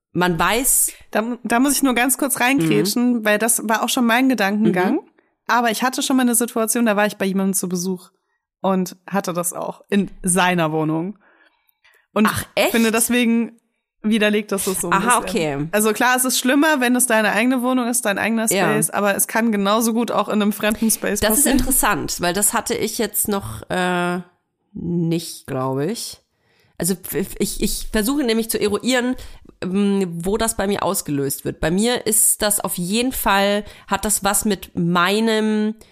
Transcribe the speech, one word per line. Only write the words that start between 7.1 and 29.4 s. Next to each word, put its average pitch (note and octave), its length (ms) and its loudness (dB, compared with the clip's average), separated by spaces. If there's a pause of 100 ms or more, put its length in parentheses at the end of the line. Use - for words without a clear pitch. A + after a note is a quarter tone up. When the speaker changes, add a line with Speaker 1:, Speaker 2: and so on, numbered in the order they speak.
Speaker 2:
bei G3+ 80 -4
jemandem F#3+ 300 0
zu F#3 140 -4
Besuch F3+ 420 -6 (500)
und F#3+ 360 -2 (120)
hatte F#3+ 240 -2
das E3+ 200 -4
auch - 360 -10
in G3+ 220 0 (120)
seiner F3 500 2
Wohnung. D#3+ 460 -2 (920)
Und G#3+ 180 4
Speaker 1:
Ach, - 140 -4 (100)
echt? B3 180 2
Speaker 2:
finde, A3+ 180 2
deswegen A#3 680 0 (440)
widerlegt G#3 500 2
das G3 120 -2
das F#3+ 160 -2
so F#3 100 -4
ein - 20 2
Speaker 1:
Aha, A3 280 2
Speaker 2:
bisschen. G#3+ 40 -8 (380)
Speaker 1:
okay. D#3+ 100 -4
Speaker 2:
Also G#3+ 200 4
klar, B3 240 2
es B3+ 80 0
ist C4 140 -2
schlimmer, C#4+ 420 2
wenn B3 160 2
es A#3+ 100 2
deine A3 260 2
eigene B3 300 2
Wohnung B3+ 260 0
ist, A#3+ 160 -2
dein G3+ 140 0
eigener A3 320 0
Speaker 1:
Ja. G3 220 2
Speaker 2:
Space, G#3+ 180 0
aber G3+ 260 0
es - 100 0
kann A#3 260 0
genauso G#3+ 400 2
gut A3+ 180 -2
auch G3+ 180 0
in G#3+ 120 0
einem G#3 120 2
fremden A3 380 0
Space G3+ 300 -2
Speaker 1:
Das G#3+ 100 2
ist A3 140 2
Speaker 2:
passieren. B3+ 140 4
Speaker 1:
interessant, A3+ 640 0
weil F3 140 0
das G#3 200 0
hatte A3 200 -2
ich - 240 -4
jetzt G#3 300 -2
noch, - 420 -6
äh, F3+ 500 -2 (520)
nicht, E3+ 760 -4
glaube C3 400 -4
ich. - 320 -8 (580)
Also F3+ 180 -4
f-, - 200 -12
f-, F#3+ 260 -4
ich, - 220 -2
ich - 280 -4
versuche B3 320 0
nämlich A3+ 280 0
zu G#3+ 100 -2
eruieren, A#3+ 560 0 (460)